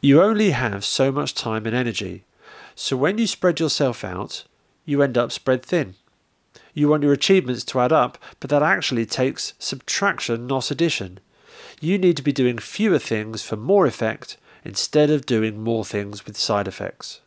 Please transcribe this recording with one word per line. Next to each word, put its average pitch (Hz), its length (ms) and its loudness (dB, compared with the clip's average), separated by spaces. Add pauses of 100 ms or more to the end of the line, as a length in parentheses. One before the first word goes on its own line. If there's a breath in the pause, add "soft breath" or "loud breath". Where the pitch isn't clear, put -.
You 143 220 8
only 214 300 4
have 113 300 -2
so 135 300 2
much 143 220 -4
time 110 320 -4
and 113 100 -2
energy, 101 480 -4 (500 loud breath)
so - 220 -4
when 170 220 0
you 226 80 2
spread - 340 0
yourself 139 420 0
out, 92 420 -8 (420)
you 143 160 2
end 127 160 2
up 117 120 0
spread 127 320 -2
thin. 127 320 -2 (800 soft breath)
You 147 160 2
want 151 140 4
your 143 100 4
achievements 135 520 2
to - 160 -2
add 127 120 4
up, 127 240 2 (240 loud breath)
but 139 80 -10
that 147 140 4
actually 151 420 0
takes - 540 -2
subtraction, - 880 -4
not 131 240 -2
addition. 127 500 -2 (640 loud breath)
You 180 160 0
need 180 180 4
to 139 60 -8
be 147 100 2
doing 123 240 2
fewer 190 420 0
things 110 440 -4
for - 140 -6
more 170 280 4
effect - 540 -4 (260 soft breath)
instead 147 460 0
of 151 160 0
doing 110 360 0
more 113 220 -2
things 101 400 -6
with - 140 -12
side 101 280 0
effects. - 600 -10